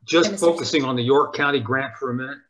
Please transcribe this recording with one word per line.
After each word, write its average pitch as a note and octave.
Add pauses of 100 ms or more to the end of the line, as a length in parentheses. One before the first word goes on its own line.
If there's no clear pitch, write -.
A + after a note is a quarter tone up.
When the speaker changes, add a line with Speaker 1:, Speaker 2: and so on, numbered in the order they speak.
Speaker 1:
Just E3
Speaker 2:
Hi, G3+
Mister E3+
Speaker 1:
focusing E3
Speaker 2:
Smith. C3
Speaker 1:
on B2+
the A#2+
York C#3+
County C#3+
grant C3
for C3
a A#2+
minute. C3+ (120)